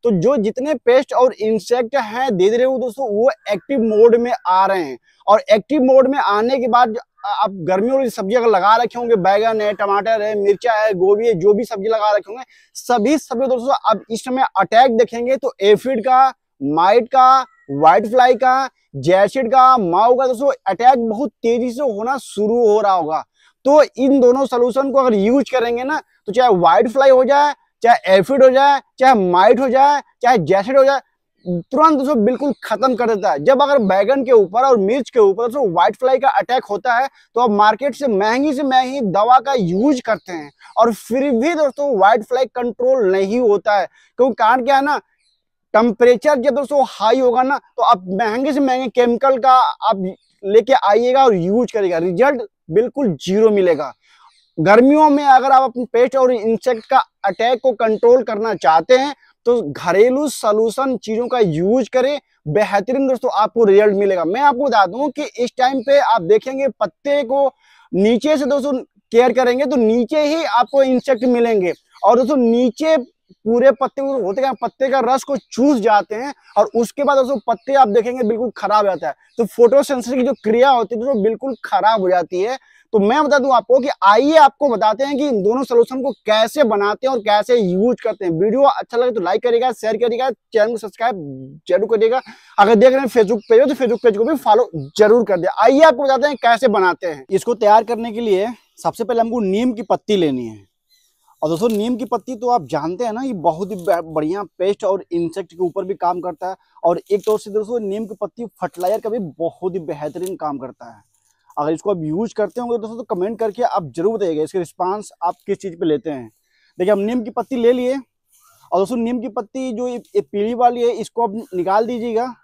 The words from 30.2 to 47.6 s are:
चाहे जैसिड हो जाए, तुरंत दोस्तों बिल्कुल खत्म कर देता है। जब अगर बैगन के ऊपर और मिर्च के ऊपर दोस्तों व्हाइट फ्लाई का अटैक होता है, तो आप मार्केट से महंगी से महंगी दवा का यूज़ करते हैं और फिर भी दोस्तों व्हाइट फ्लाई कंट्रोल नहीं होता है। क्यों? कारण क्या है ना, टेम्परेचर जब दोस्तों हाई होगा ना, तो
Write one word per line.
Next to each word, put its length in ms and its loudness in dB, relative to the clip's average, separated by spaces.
चाहे 180 4
जैसिड 380 0
हो 60 6
जाए, 160 2
तुरंत 520 0
दोस्तों 260 0
बिल्कुल 280 -2
खत्म 300 -2
कर 120 -2
देता 240 -2
है। 140 -4
जब 180 4
अगर 180 2
बैगन 440 0
के 80 0
ऊपर 300 4
और 160 4
मिर्च 320 -2
के 100 0
ऊपर 220 2
दोस्तों 260 -2
व्हाइट 280 0
फ्लाई 220 0
का 120 0
अटैक 340 -2
होता 320 -4
है, 120 -2
तो 60 0
आप 120 2
मार्केट 420 0
से 140 -6
महंगी 440 -2
से 120 -4
महंगी 380 -2
दवा 380 2
का 140 -4
यूज़ 480 0
करते 300 -6
हैं 180 -12
और 180 2
फिर 380 -4
भी 220 -2
दोस्तों 420 -2
व्हाइट 280 2
फ्लाई 220 -4
कंट्रोल 640 -2
नहीं 280 -2
होता 380 0
है। 80 -2
क्यों? 460 -4
कारण 320 0
क्या 120 2
है 80 0
ना, 160 -2
टेम्परेचर 640 2
जब 180 0
दोस्तों 340 0
हाई 320 0
होगा 220 2
ना, 160 -2
तो 260 -8